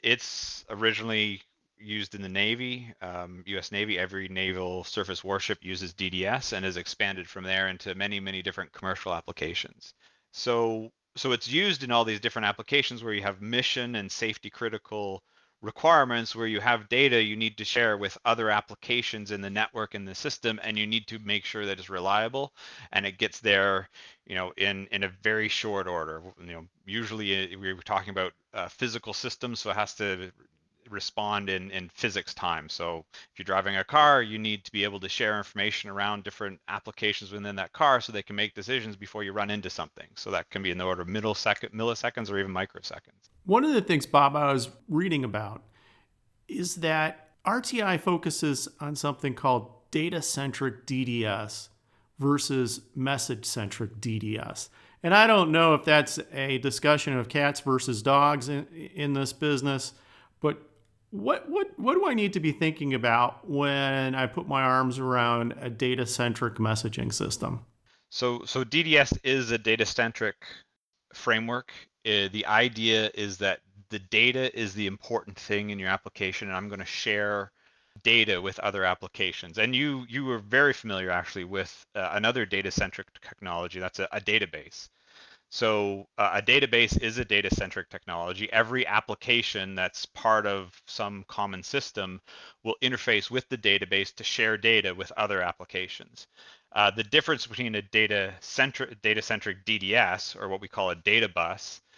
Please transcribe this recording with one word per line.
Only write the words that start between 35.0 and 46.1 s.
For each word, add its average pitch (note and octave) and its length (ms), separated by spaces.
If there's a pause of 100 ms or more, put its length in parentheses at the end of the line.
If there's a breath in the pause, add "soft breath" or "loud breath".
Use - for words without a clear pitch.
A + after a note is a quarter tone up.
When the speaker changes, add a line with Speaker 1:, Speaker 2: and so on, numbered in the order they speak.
Speaker 1:
share G#2+ 300
information G#2 500
around G2+ 360
different G2 420
applications G2+ 640
within G2+ 240
that F#2+ 180
car C#3 280
so - 100
they G#2 100
can G2+ 140
make G#2 180
decisions A2 440
before G#2 260
you G2 100
run G2+ 160
into G#2 220
something. - 460
So G2+ 160
that E2+ 180
can G2 100
be F#2 120
in F2+ 60
the F#2 60
order F2+ 180
of E2+ 60
millisecond, G#2+ 640
milliseconds A2+ 580
or G2+ 100
even F#2+ 120
microseconds. - 800 (140)
Speaker 2:
One A3 200
of D#4 80
the A3+ 80
things, E3+ 260
Bob, C#3+ 280
I D3 180
was A#2+ 180 (180)
reading D#3+ 340
about G#2+ 400 (840 soft breath)